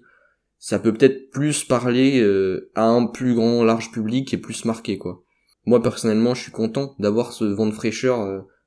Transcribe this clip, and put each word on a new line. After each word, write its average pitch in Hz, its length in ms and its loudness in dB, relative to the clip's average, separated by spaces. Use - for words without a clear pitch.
ça - 220 -4
peut 107 140 2
peut-être 135 380 2
plus 147 340 -2
parler, 123 560 2
euh, 95 540 0
à 113 120 2
un 117 200 4
plus 127 260 -2
grand, 117 320 2
large 113 260 0
public 120 420 -4
et 98 40 -4
plus - 260 -12
marqué, 110 340 -4
quoi. - 280 -12
Moi, 117 180 4
personnellement, 117 500 2
je 127 100 -6
suis - 80 -16
content 113 480 -4
d'avoir 107 320 0
ce - 120 -6
vent 104 240 0
de 107 60 -2
fraîcheur, 117 480 -2
euh, 98 180 -6